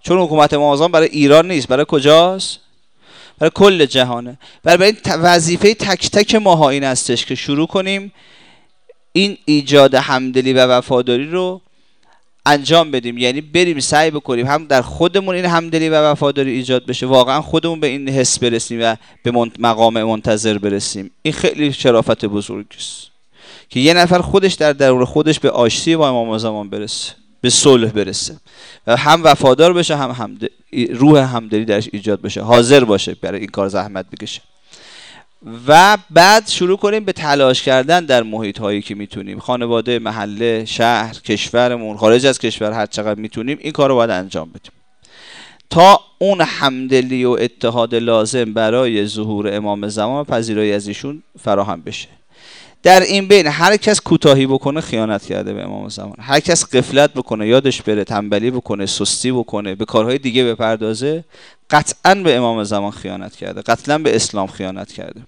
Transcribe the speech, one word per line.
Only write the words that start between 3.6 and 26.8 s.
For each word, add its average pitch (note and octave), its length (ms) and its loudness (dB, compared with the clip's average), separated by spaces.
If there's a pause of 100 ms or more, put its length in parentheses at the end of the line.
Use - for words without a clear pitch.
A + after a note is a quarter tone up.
جهانه. B2 520 -4 (260)
برای F3+ 220 4
این G#3+ 80 4
ت-، F#3 280 -4
وظیفه F3 520 4
تک - 360 -4
تک G#3 240 0
ماها E3+ 360 4
این C#3 140 -2
هستش B2+ 420 -2
که C3+ 80 -6
شروع D3 320 -2
کنیم G3 460 -6 (1000)
این G3 320 -2
ایجاد C#3 500 4
همدلی C3 580 0
و B2+ 140 4
وفاداری B2 640 0
رو F#3 300 -6 (840)
انجام D3 440 2
بدیم، A#2+ 280 -6
یعنی B2+ 220 -2
بریم D#3 400 -2
سعی D#3 300 0
بکنیم C3 360 -4
هم D3+ 200 -2
در C3 160 2
خودمون F3+ 520 -2
این F3+ 100 -4
همدلی E3 440 -2
و D#3 60 0
وفاداری C#3+ 560 0
ایجاد B2+ 360 -2
بشه، B2 200 -6
واقعاً C3 340 4
خودمون D#3+ 400 -4
به D3+ 60 -2
این C3+ 220 -6
حس C3 300 -2
برسیم A#2 440 -4
و A2+ 140 0 (260)
به A#2+ 80 -2
من-، A#2 280 -2
مقام A2+ 440 2
منتظر A2 560 0
برسیم. G2 520 -4 (120)
این D3+ 120 -4
خیلی D3 380 -2
شرافت A#2 520 0
بزرگی G#2 540 -8
است - 280 -16 (640)
که B2+ 120 -4
یه D#3 140 4
نفر F3 240 4
خودش F#3+ 360 0
در D3+ 180 0
درون C3 320 2
خودش D3+ 360 0
به C#3 100 2
آشتی A#2+ 460 0
با D3+ 120 2
امام A2+ 300 -4
زمان G#2+ 320 -8
برسه، G#2 420 -10 (280)